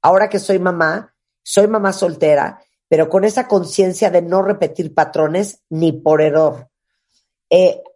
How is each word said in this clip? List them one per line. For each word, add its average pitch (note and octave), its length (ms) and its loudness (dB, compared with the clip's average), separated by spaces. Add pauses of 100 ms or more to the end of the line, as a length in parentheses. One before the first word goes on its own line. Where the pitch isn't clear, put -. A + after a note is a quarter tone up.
Ahora F#3+ 260 4
que G3+ 120 -4
soy F#3+ 180 -2
mamá, F3+ 560 -2 (300)
soy G3+ 240 2
mamá G3+ 260 -2
soltera, D#3 680 -2 (240)
pero D#3 220 0
con F#3+ 160 0
esa A3+ 220 -2
conciencia F#3 640 0
de F3 140 2
no F3+ 180 0
repetir F#3 540 -4
patrones D#3+ 760 -2
ni D#3+ 220 0
por D#3 300 0
error". D3 480 0 (800)
Eh, F3+ 360 2 (120)